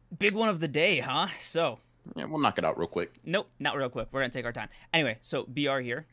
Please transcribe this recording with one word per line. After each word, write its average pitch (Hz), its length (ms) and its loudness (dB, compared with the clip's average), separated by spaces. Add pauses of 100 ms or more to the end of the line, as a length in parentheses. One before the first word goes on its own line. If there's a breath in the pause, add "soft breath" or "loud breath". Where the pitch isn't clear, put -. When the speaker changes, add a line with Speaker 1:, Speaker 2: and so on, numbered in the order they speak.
(180)
Speaker 1:
big 202 160 4
one 220 160 2
of 175 100 0
the 160 80 0
day, 151 320 4
huh? 139 280 0 (120)
So. 160 400 0 (360)
Speaker 2:
Yeah, - 140 -4
we'll 156 100 -2
knock 117 200 4
it 90 60 2
out 78 120 2
real 82 100 0
quick. - 280 -4 (100)
Speaker 1:
Nope, 180 240 -2 (100)
not 147 180 0
real 131 120 -2
quick. 113 220 -6
We're 135 100 -2
gonna 127 80 0
take 123 160 -6
our 117 60 -4
time. 110 180 -8 (240 loud breath)
Anyway, 131 280 2
so 139 220 -2
B 139 240 -2
R 135 140 2
here. 123 320 -6